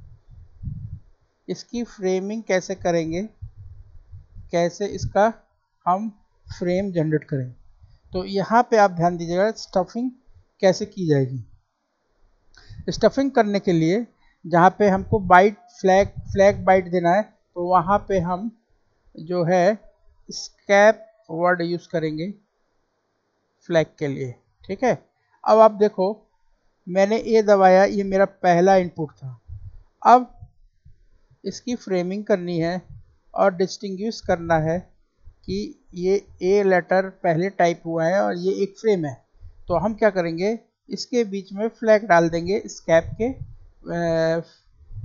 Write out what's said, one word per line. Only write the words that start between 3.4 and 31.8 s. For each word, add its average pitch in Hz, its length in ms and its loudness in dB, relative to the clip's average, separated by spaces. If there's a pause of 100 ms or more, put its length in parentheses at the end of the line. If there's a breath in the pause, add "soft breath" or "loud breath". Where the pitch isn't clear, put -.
कैसे 175 380 -2
इसका 202 420 0 (540)
हम 202 240 -2 (380)
frame 185 440 -4
generate 156 320 -2
करें, 127 280 -8 (600)
तो 185 140 -6
यहाँ 196 360 0 (100)
पे 233 60 4
आप 202 140 6
ध्यान 170 260 -2
दीजिएगा 175 400 -2
stuffing 233 540 -6 (500)
कैसे 190 240 2
की 190 220 -8
जाएगी। - 1800 -8
stuffing 269 400 0
करने 208 280 0
के 196 120 -2
लिए 170 340 0 (400)
जहाँ 175 240 4 (100)
पे 208 100 4
हमको 190 300 -2
byte 190 360 4 (160)
flag, 190 360 2 (240)
flag 196 340 2
byte 185 220 4
देना 170 240 0
है, 202 120 2
तो - 440 -10
वहाँ 180 300 2 (120)
पे 190 100 0
हम 185 320 -4 (640)
जो 170 280 -4
है 175 260 2
एस्केप - 1300 -2 (280)
word 175 300 0
use 170 280 -6
करेंगे 156 400 -4 (1400)
flag 165 180 2 (120)
के 147 80 -4
लिए, 135 240 -8 (380)
ठीक 196 140 -8
है। 233 100 2 (500)
अब 214 160 4
आप 220 140 8
देखो 202 340 0 (800)
मैंने 196 300 0
ए 226 240 2
दबाया, 196 420 6
ये 202 200 0
मेरा 190 220 2
पहला 185 500 2
input 170 360 -2
था। 127 280 -20 (640)
अब 247 280 6 (1120)
इसकी 240 340 -10
framing 190 480 -4